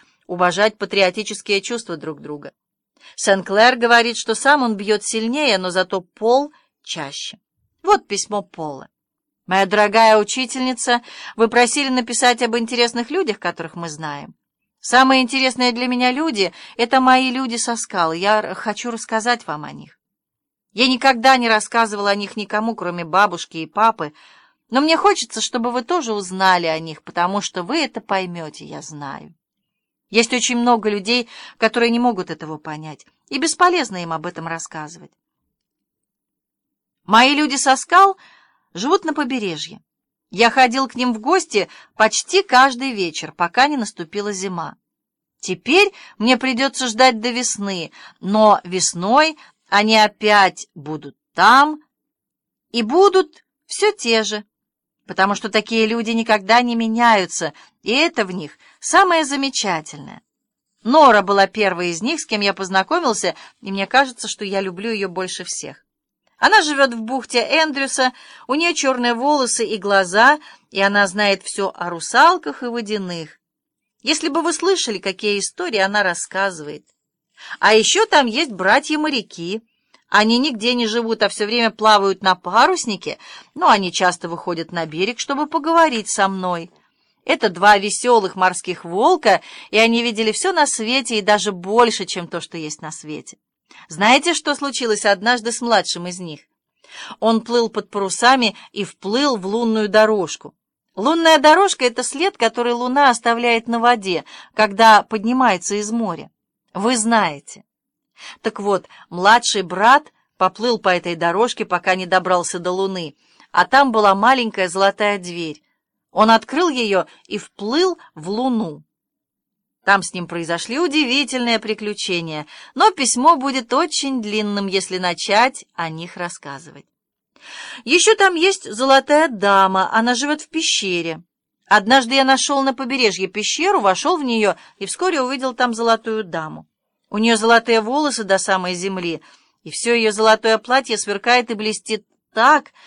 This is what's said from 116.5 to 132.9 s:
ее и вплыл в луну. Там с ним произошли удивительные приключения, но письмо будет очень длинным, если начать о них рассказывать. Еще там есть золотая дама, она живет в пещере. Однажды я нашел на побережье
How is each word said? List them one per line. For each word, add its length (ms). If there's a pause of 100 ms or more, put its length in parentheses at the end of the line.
ее 340 (220)
и 100
вплыл 640 (160)
в 160
луну. 560 (1000)
Там 160
с 100
ним 140
произошли 540
удивительные 800
приключения, 880 (260)
но 160
письмо 460
будет 360
очень 480
длинным, 460
если 320
начать 640 (100)
о 160
них 260
рассказывать. 680 (1000)
Еще 320
там 180
есть 340
золотая 600
дама, 640
она 240
живет 240
в 80
пещере. 760 (460)
Однажды 480
я 80
нашел 400
на 100
побережье 540